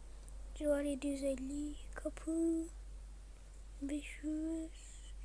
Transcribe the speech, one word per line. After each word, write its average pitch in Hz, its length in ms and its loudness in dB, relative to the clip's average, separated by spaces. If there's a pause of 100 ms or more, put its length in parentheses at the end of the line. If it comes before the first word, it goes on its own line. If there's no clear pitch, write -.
(600)
Duvar 294 220 6
yedi 285 260 2
yüz 277 160 2
elli, 277 520 2 (200)
kapı 330 720 2 (1160)
beş 285 420 -2
yüz, 320 480 2 (540)